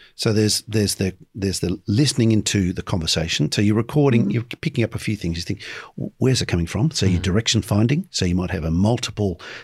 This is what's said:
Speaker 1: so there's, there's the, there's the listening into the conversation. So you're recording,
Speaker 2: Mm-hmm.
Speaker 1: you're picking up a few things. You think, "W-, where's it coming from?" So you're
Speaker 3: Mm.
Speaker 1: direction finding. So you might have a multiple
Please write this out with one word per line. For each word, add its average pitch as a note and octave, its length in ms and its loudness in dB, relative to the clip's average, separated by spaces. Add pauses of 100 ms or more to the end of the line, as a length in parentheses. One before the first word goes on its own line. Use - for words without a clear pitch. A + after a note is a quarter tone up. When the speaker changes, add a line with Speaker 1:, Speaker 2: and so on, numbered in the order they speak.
(160)
Speaker 1:
so - 160 0
there's, G#2+ 360 2
there's G#2+ 280 0
the, F#2 200 -2 (180)
there's G2 280 -2
the F2+ 260 -2
listening A2+ 440 4
into G2 400 2
the - 120 -6
conversation. E2+ 680 -2
So A#2 100 0
you're G#2 140 4
recording, A#2+ 460 2
Speaker 2:
Mm-hmm. G3 100 0
Speaker 1:
you're A#2+ 120 -2
picking - 400 -4
up - 100 -4
a G#2 60 -6
few G#2+ 160 -4
things. E2+ 220 -4
You E2+ 60 -6
think, G#2 200 -8 (340)
"W-, - 220 -8
where's B2+ 240 2
it - 40 -4
coming E2+ 200 0
from?" A#2 240 0
So - 160 0
you're F2+ 120 2
Speaker 3:
Mm. - 40 -4
Speaker 1:
direction G2+ 400 0
finding. A#2+ 480 0
So - 120 -2
you F2+ 120 2
might F2+ 160 -2
have E2+ 120 -4
a D#2+ 80 -2
multiple G#2 720 0 (220)